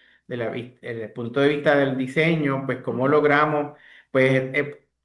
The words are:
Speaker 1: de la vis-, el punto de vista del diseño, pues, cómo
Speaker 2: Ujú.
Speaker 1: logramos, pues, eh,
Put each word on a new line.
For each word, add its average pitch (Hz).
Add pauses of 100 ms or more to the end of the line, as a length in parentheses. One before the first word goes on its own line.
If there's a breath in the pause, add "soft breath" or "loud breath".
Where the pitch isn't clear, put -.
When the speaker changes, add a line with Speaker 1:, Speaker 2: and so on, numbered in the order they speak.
(260 soft breath)
Speaker 1:
de 123
la 117
vis-, 120
el 117
punto 120
de 143
vista 147
del 135
diseño, 139
pues, 123
cómo 123
Speaker 2:
Ujú. 139
Speaker 1:
logramos, 147 (320 loud breath)
pues, 131 (220)
eh, - (160)